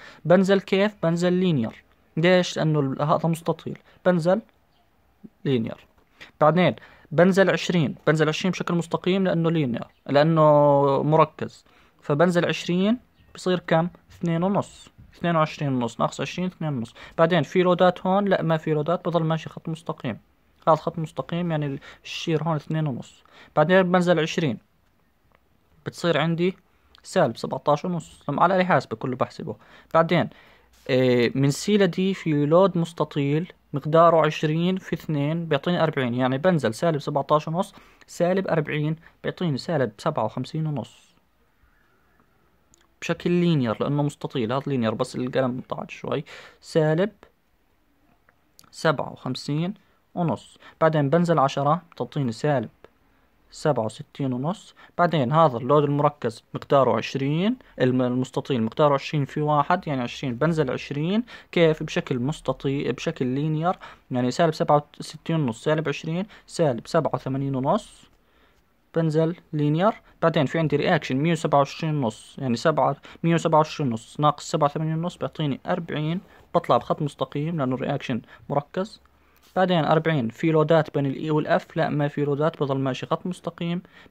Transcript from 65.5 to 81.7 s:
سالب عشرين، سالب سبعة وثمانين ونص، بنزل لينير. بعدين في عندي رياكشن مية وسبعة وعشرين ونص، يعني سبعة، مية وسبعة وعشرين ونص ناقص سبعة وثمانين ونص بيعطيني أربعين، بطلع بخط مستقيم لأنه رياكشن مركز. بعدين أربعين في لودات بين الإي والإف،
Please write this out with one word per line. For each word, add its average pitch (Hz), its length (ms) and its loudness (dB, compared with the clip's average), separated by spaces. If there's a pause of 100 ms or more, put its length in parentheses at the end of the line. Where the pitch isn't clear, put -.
سالب 156 240 0
عشرين، 165 380 -6 (200)
سالب 135 400 -2
سبعة 147 280 0
وثمانين 135 400 -4
ونص، 143 560 -4 (840)
بنزل 160 420 0 (160)
لينير. 156 400 0 (300)
بعدين 160 240 2
في 165 120 -4
عندي 151 180 0
رياكشن 147 400 0
مية 156 160 0
وسبعة 151 260 2
وعشرين 151 380 0
ونص، - 420 -4
يعني 123 180 -2
سبعة، 143 400 0 (260)
مية 165 120 2
وسبعة 160 240 2
وعشرين 156 320 0
ونص - 300 -8
ناقص 147 300 0
سبعة 151 160 0
وثمانين 160 280 -2
ونص 170 220 -6
بيعطيني 139 500 -6
أربعين، 165 540 -4 (340)
بطلع 156 220 2
بخط - 260 -2
مستقيم 151 560 -6
لأنه 131 180 -2
رياكشن 135 440 -4 (280)
مركز. - 520 -6 (560)
بعدين 180 280 2
أربعين 156 440 0
في 160 220 -2
لودات 156 440 2
بين 143 120 0
الإي 147 240 -6
والإف، 156 460 0